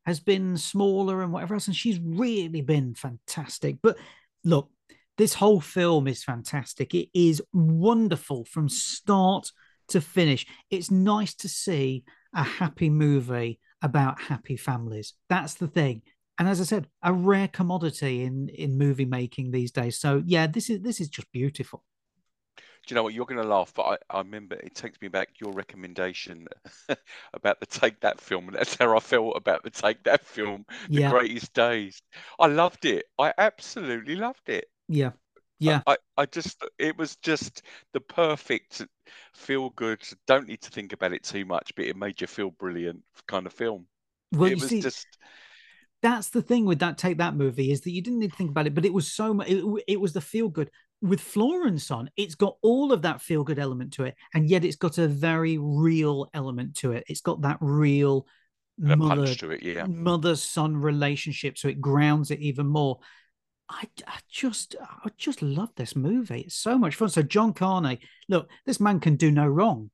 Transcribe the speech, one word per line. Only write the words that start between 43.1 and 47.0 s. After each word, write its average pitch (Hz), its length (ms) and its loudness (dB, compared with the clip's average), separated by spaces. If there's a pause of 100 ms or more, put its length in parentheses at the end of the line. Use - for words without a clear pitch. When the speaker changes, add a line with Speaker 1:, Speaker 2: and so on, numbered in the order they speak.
Speaker 2:
kind 92 200 -6
of 90 80 -16
film. 107 320 -6 (460)
Speaker 1:
Well, 160 120 2
Speaker 2:
It 190 120 4
Speaker 1:
you - 0 -
Speaker 2:
was 175 120 -4
Speaker 1:
see, 220 140 -2
Speaker 2:
just - 240 -6 (960)
Speaker 1:
that's 233 260 0
the 226 140 0
thing 233 240 2
with 170 140 2
that 170 180 -2
Take 180 180 0